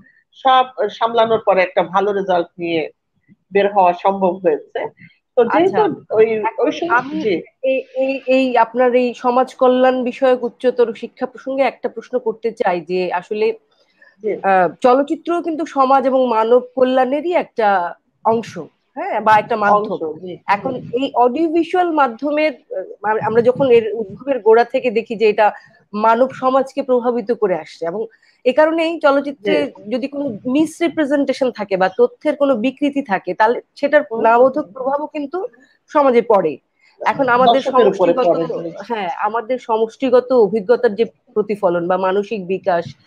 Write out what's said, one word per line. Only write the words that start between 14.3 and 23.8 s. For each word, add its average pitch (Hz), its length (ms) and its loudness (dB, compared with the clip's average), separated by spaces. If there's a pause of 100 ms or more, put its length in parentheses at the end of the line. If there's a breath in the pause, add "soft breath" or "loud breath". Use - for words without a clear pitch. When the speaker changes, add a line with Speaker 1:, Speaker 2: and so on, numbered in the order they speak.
Speaker 2:
আহ, 185 460 0
চলচ্চিত্র 285 640 0
কিন্তু 320 240 -6
সমাজ 269 400 2
এবং 262 220 2
মানব 226 340 2 (140)
কল্যাণেরই 262 560 0
একটা 202 600 0 (300)
অংশ, 220 340 -2 (360)
হ্যাঁ, 311 260 -6
বা 214 180 4
একটা 220 180 -2
মাধ্যম। 208 360 0
Speaker 1:
অংশ, 160 300 -8
জি। 180 140 -12 (100)
Speaker 2:
এখন 202 280 -2
এই 254 400 -6
অডিও 254 340 2
ভিজুয়াল 339 420 0
মাধ্যমের, 294 640 -2
আহ, - 580 -10
আম-, 220 100 -2
আমরা 220 220 0
যখন 247 280 2
এর 220 240 4